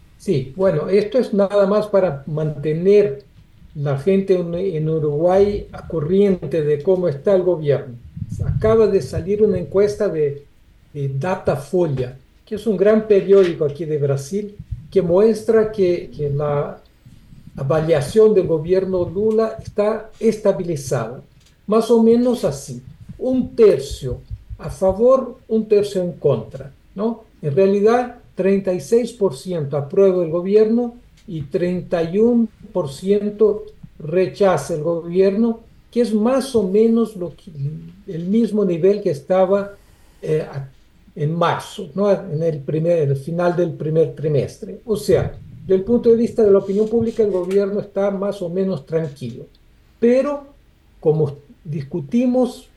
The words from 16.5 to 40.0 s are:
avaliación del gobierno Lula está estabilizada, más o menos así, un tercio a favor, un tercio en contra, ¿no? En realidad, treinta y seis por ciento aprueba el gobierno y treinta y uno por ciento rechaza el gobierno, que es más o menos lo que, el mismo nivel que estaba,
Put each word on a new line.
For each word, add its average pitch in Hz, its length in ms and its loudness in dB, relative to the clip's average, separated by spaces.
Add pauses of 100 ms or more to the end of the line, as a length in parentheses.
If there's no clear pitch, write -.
avaliación 160 800 2
del 170 140 2
gobierno 180 600 0
Lula 214 540 0
está - 560 -4
estabilizada, 156 1040 -2 (460)
más 220 240 2
o 226 100 6
menos 233 420 2
así, 135 380 -6 (340)
un 262 380 -2
tercio 147 640 2 (380)
a 160 100 -10
favor, 226 800 0
un 220 220 -2
tercio 202 340 2
en 175 120 -4
contra, 131 580 -4 (240)
¿no? 220 260 -4 (180)
En 143 140 -4
realidad, 202 600 2 (180)
treinta 190 380 0
y 180 80 -4
seis 233 320 0
por 185 240 -2
ciento 156 400 -6
aprueba 180 480 2
el 160 60 -6
gobierno 214 640 0 (320)
y 156 140 -8
treinta 175 600 -2
y 170 160 -2
uno 233 300 4 (240)
por 165 180 -4
ciento 208 760 0 (340)
rechaza 180 760 0
el 151 80 -6
gobierno, 190 800 0 (320)
que 233 80 0
es 214 120 0
más 240 440 0
o 202 80 2
menos 220 500 2
lo 175 160 -8
que, - 220 -20 (600)
el 170 120 -8
mismo 208 400 2
nivel 185 380 2
que 180 80 0
estaba, 190 680 0 (440)